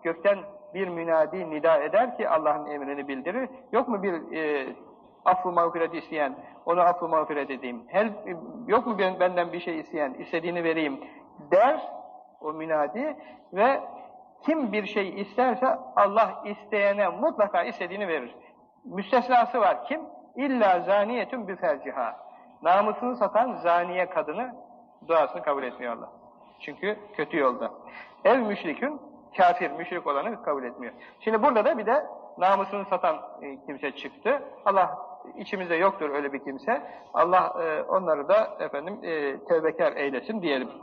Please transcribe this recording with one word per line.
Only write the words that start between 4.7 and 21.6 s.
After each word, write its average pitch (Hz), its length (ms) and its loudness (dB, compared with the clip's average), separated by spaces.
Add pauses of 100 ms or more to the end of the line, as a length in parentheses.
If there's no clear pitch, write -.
affı 180 260 2
mağfiret 170 420 0
isteyen, 151 420 -2 (300)
"Onu 175 160 2
affı 175 260 4
mağfiret 151 420 0
edeyim." 127 380 -8
"Hel-, 208 260 0 (540)
yok 240 200 2
mu 214 120 -4
ben-, 185 200 0
benden 175 340 2
bir 175 60 -6
şey 170 200 -6
isteyen, 147 340 -4
istediğini 170 500 -4
vereyim?" 160 360 0 (520)
der 254 300 6 (600)
o 156 120 -6
münadi 160 640 -2 (360)
ve 226 280 4 (640)
kim 285 260 0
bir 202 140 0
şey 196 360 -4
isterse 247 460 0 (280)
Allah 202 500 4
isteyene 202 640 0
mutlaka 202 560 0
istediğini 190 440 -6
verir. 135 280 -4 (500)
Müstesnası 240 720 2
var. 185 260 2
Kim? 320 160 -6 (340)
"İlla 240 440 4
zaniyetun 202 680 0
bi 190 80 -6
ferciha." 135 600 -4 (460)